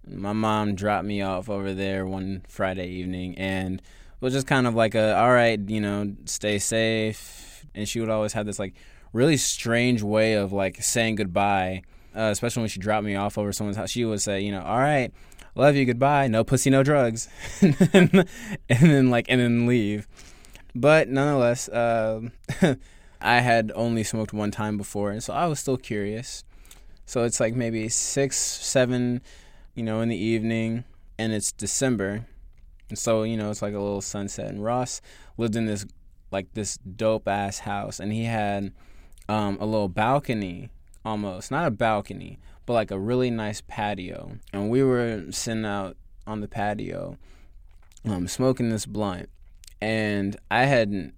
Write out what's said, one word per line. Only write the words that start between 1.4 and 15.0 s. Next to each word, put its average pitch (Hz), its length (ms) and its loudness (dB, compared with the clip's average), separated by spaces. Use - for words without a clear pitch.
over 98 240 -4
there 95 320 -2
one 95 420 -6
Friday 92 420 -4
evening 90 480 -6
and 95 440 -4
was 127 140 -2
just 135 140 -2
kind 131 200 4
of 117 80 0
like 113 200 2
a, 107 220 4
"All 120 140 6
right, 117 280 4
you 107 220 -4
know, 101 320 -2
stay 104 340 -2
safe." 110 1120 -2
And 104 140 -6
she - 120 -4
would 110 100 -2
always 107 240 0
have 104 120 -2
this, 104 140 -8
like, 98 160 -6
really 143 240 6
strange 117 640 2
way 110 320 4
of, 101 200 2
like, 95 280 0
saying 113 340 2
goodbye, 95 680 0
uh, 110 160 0
especially 117 300 -2
when 110 80 -2
she 98 100 -10
dropped 104 260 0
me 101 100 -2
off 101 220 -2
over 104 140 -2
someone's 104 260 -4
house. 95 120 -6
She 120 160 0
would 107 160 -2
say, 98 200 -2
you 101 100 -2
know, 95 100 -6
"All 90 160 -2
right, 135 340 2